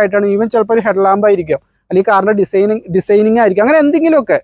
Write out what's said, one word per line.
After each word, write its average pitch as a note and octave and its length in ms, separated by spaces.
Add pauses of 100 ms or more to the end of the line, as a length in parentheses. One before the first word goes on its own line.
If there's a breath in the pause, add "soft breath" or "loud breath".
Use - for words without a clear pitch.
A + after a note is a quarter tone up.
ആയിട്ടാണ്, G3+ 340
even A3 200
ചിലപ്പോൾ A3+ 220
ഒരു A3+ 100
ഹെഡ് G3 200
ലാമ്പ് G3+ 220
ആയിരിക്കാം, E3 320 (280)
അല്ലെങ്കിൽ G3 240
കാറിന്റെ G3 280
ഡിസൈനിങ്, G#3 420 (120)
ഡിസൈനിങ് G#3+ 480
ആയിരിക്കും, G3 220
അങ്ങനെ D4+ 200
എന്തെങ്കിലുമൊക്കെ D4 600